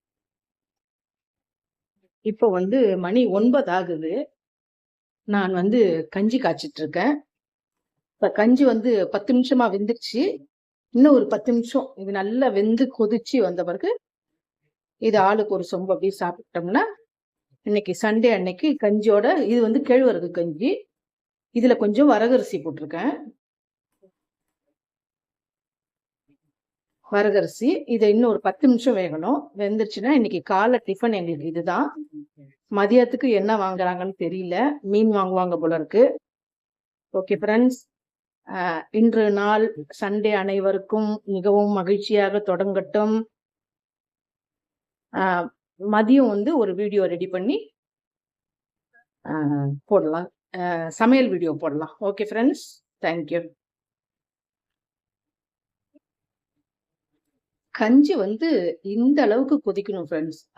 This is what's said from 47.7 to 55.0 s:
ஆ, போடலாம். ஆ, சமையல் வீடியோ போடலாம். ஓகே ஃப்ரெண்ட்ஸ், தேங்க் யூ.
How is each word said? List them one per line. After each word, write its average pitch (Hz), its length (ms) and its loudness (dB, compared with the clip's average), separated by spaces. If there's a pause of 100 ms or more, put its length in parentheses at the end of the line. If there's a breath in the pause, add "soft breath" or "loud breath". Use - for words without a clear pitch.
ஆ, 151 60 -10 (520)
போடலாம். 170 460 0 (260)
ஆ, 175 320 -4
சமையல் 247 400 2
வீடியோ 170 300 -2
போடலாம். 156 420 -6
ஓகே 202 240 -4
ஃப்ரெண்ட்ஸ், 226 600 -4 (160)
தேங்க் 165 320 -4
யூ. 170 220 -6 (4000)